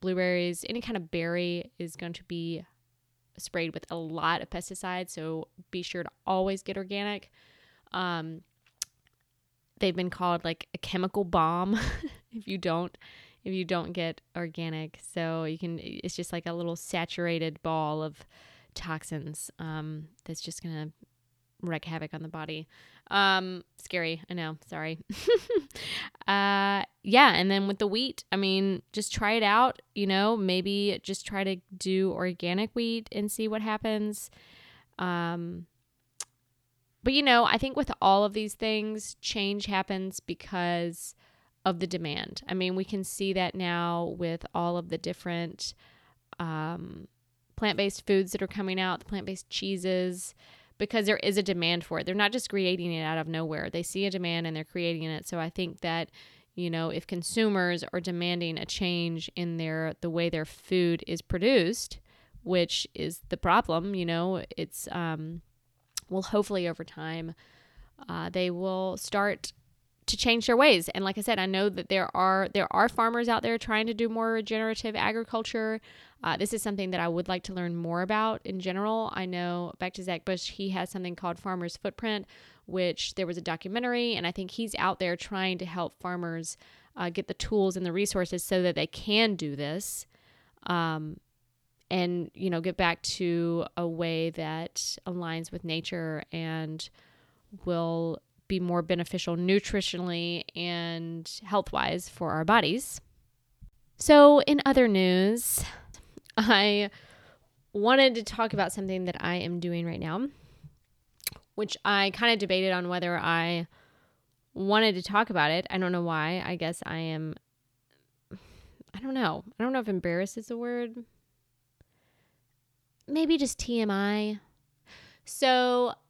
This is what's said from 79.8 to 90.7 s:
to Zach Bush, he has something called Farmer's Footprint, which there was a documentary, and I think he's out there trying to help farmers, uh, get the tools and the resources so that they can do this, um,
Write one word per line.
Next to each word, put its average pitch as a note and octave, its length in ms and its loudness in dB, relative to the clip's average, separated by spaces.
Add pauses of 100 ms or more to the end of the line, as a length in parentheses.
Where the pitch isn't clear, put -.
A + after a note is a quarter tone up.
to F#3+ 80 -10
Zach F3+ 220 -4
Bush, F#3 280 -4
he G3 180 -4
has F#3 180 -2
something F3+ 260 -6
called E3+ 240 -6
Farmer's F3+ 380 -6
Footprint, G#3 500 -4 (380)
which - 500 -2
there F#3 120 -2
was E3+ 100 -4
a F3 60 -8
documentary, A#3 720 -2
and F3 120 -2
I F3+ 60 -2
think F#3 200 -6
he's A3+ 260 -6
out F#3 220 0
there F3 160 0
trying F#3 420 -2
to F3+ 80 -6
help E3+ 340 -6
farmers, E3+ 560 -6 (400)
uh, F3+ 140 -4
get F3+ 180 -6
the - 60 -4
tools F#3+ 420 2
and F3+ 80 -4
the E3+ 80 0
resources F3+ 500 0
so F#3 200 2
that F3+ 120 2
they D3+ 120 0
can G#3+ 500 2
do D3+ 180 -4
this, D3 520 -6 (600)
um, D#3+ 540 -2 (720)